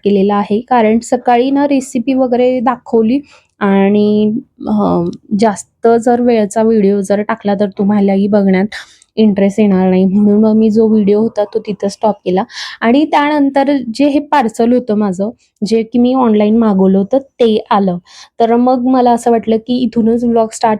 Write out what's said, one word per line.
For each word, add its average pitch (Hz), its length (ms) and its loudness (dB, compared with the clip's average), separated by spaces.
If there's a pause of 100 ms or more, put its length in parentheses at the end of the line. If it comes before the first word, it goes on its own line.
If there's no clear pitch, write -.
केलेला 202 300 0
आहे. 208 260 -2
कारण 226 380 0
सकाळी 247 520 0
ना 277 180 0
रेसिपी 262 460 -2
वगैरे 254 460 0
दाखवली 240 600 -2 (400)
आणि, 208 800 0 (300)
अ, 190 340 0 (360)
जास्त 214 500 -2
जर 233 320 2
वेळचा 226 420 0
व्हिडिओ 208 380 2
जर 202 220 -2
टाकला 214 320 -4
तर 202 140 -2
तुम्हालाही 196 580 0
बघण्यात 196 400 2 (500)
इंटरेस्ट 202 440 2
येणार 185 300 2
नाही, 185 140 2
म्हणून 208 400 2
मग 214 80 2
मी 220 180 2
जो 220 180 2
व्हिडिओ 208 320 2
होता 220 240 -2
तो 208 140 -6
तिथं 202 300 -6
स्टॉप 208 260 -4 (100)
केला. 185 200 -2 (360)
आणि 262 240 2
त्यानंतर 285 720 0 (180)
जे 277 120 0
हे 285 120 0
पार्सल 240 540 0
होतं 247 220 -2
माझं, 202 360 -2 (360)
जे 226 160 0
की 226 160 -4
मी 247 160 2
ऑनलाइन 220 420 2
मागवलं 196 420 2
होतं 202 200 0
ते 233 520 -2
आलं. 196 280 0 (420)
तर 233 160 2
मग 247 300 0
मला 254 240 2
असं 240 200 0
वाटलं 220 260 0
की 247 220 -4
इथूनच 233 460 0
व्लॉग 226 280 0
स्टार्ट 214 280 -2